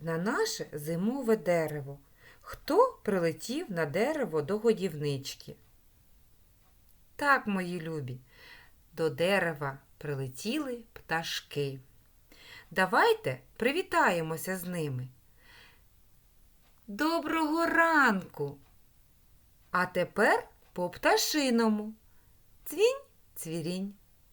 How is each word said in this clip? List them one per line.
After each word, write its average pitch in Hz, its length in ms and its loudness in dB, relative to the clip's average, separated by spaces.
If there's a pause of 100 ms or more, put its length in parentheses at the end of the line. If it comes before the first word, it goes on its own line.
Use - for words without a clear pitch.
на 165 180 -4
наше 262 540 -2
зимове 202 640 0
дерево. 151 640 -2 (420)
Хто - 640 2
прилетів 208 680 -2
на 165 160 -2
дерево 185 560 0
до 185 160 -2
годівнички? 151 1000 -2 (1600)
Так, 277 300 4
мої 180 340 -2
любі, 151 400 -6 (720)
до 160 180 0
дерева 156 680 0 (200)
прилетіли 220 920 -6
пташки. 143 880 -6 (920)
Давайте 190 680 2 (160)
привітаємося 202 1000 0
з 175 80 -8
ними. 147 440 -4 (1800)
Доброго 320 800 0
ранку! 277 920 2 (1120)
А 180 160 0
тепер 214 640 2 (240)
по-пташиному. 226 1200 2 (720)
Цвінь, 466 360 2 (340)
цвірінь. 180 600 -6 (380)